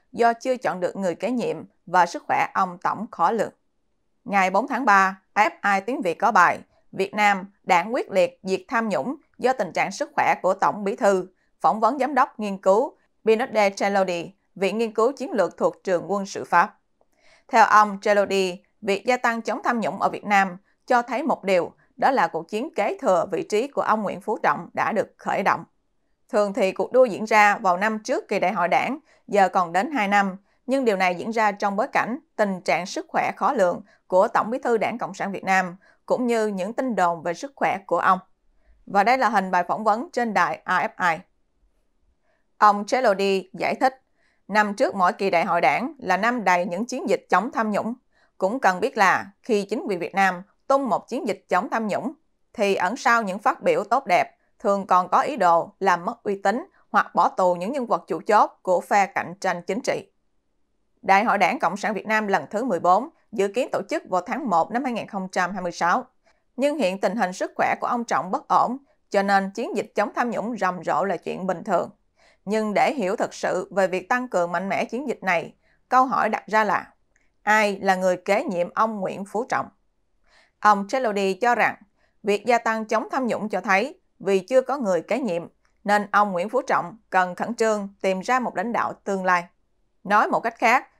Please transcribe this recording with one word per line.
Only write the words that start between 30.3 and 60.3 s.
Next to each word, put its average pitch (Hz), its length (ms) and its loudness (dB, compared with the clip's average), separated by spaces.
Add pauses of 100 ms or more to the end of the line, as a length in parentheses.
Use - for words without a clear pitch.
nhưng 262 180 0
điều 208 120 2
này 180 180 0
diễn 208 160 -8
ra 214 200 0
trong 202 240 -2
bối 226 120 -2
cảnh 208 320 -2 (160)
tình 196 260 -2
trạng 175 240 -2
sức 311 240 -8
khỏe 151 280 -2
khó 214 160 0
lường 185 280 0 (260)
của 190 200 4
Tổng 220 240 -2
Bí 254 80 -4
thư 240 180 0
Đảng 185 200 -2
Cộng 170 160 -8
sản 190 180 -8
Việt 185 120 -10
Nam, 185 320 0 (300)
cũng 233 220 0
như 226 200 0
những 202 260 -4
tin 262 220 -4
đồn 170 280 0
về 165 100 -2
sức 269 220 -12
khỏe 165 220 -2 (100)
của 170 120 0
ông. 185 200 2 (640)
Và 196 180 2
đây 240 140 2
là 254 120 2
hình 190 220 0
bài 180 120 2
phỏng 175 200 -4
vấn 220 300 0
trên 240 200 -2
đài 170 320 0
R - 40 -6
F 180 460 -2
I. 165 40 -10 (1400)
Ông 208 300 4
Trelodi 196 640 2
giải 175 220 -2
thích, - 260 0 (460)
năm 208 260 0
trước 262 220 0
mỗi 180 180 2
kỳ 196 160 -2
đại 170 160 2
hội 175 160 0
đảng 170 380 0
là 185 180 0
năm 233 260 -2
đầy 180 220 2
những 185 200 -6
chiến 240 240 -6
dịch 226 200 0
chống 202 220 2
tham 220 200 -2
nhũng. 180 220 -4 (440)
Cũng 202 220 -2
cần 185 200 2
biết 233 180 -2
là 160 340 2 (120)
khi 202 260 0
chính 240 180 -4
quyền 190 120 -4
Việt 165 160 -8
Nam 185 280 0 (240)
tung 277 220 2
một 165 200 -2
chiến 277 180 -6
dịch - 220 -6
chống 185 200 0
tham 226 180 -2
nhũng, 180 260 -4 (400)
thì 202 220 0
ẩn 196 220 -2
sau 233 260 2
những 190 160 -6
phát - 220 -2
biểu 175 220 2
tốt 233 220 -2
đẹp, 175 320 0 (220)
thường 202 280 -2
còn 180 220 4
có 240 120 4
ý 285 160 -2
đồ 170 420 4
làm 175 260 0
mất 233 180 -10
uy 202 120 -2
tín 208 300 -2 (240)
hoặc - 260 0
bỏ 180 140 4
tù 185 260 2
những 180 160 -6
nhân 277 140 -4
vật 190 220 -2
chủ 165 200 -4
chốt 226 340 4
của 185 200 0
phe 202 240 2
cạnh 170 340 -6
tranh 175 220 -4
chính 196 200 -4
trị. - 300 -4 (920)